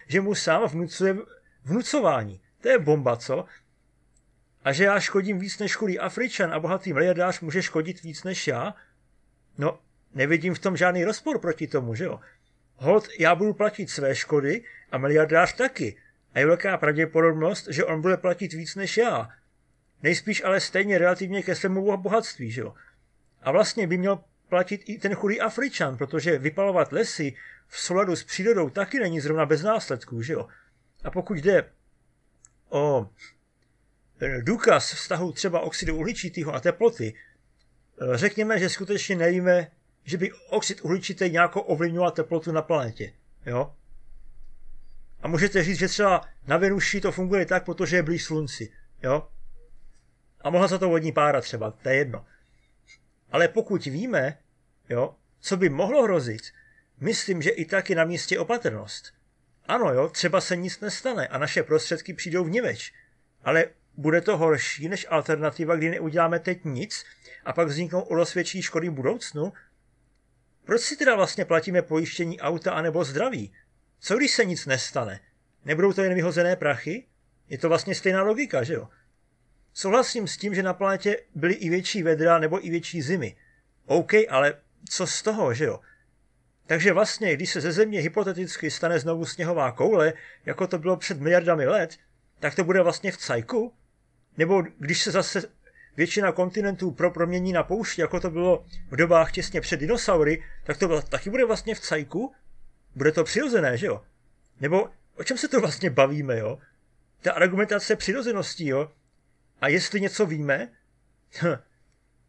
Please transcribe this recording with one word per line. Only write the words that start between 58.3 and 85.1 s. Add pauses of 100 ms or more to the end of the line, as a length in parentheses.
opatrnost. (520)
Ano,
jo,
třeba
se
nic
nestane
a
naše
prostředky
přijdou
v
něveč. (500)
Ale (320)
bude
to
horší
než
alternativa,
kdy
neuděláme
teď
nic (400)
a
pak
vzniknou
o
dost
větší
škody
v
budoucnu? (1120)
Proč
si
teda
vlastně
platíme
pojištění
auta
anebo
zdraví? (460)
Co
když
se
nic
nestane? (460)
Nebudou
to
jen
vyhozené
prachy? (440)
Je
to
vlastně
stejná
logika,
že
jo? (840)
Souhlasím
s
tím,
že
na
planetě (140)
byly
i
větší
vedra
nebo
i
větší
zimy. (500)
OK, (180)
ale (360)
co
z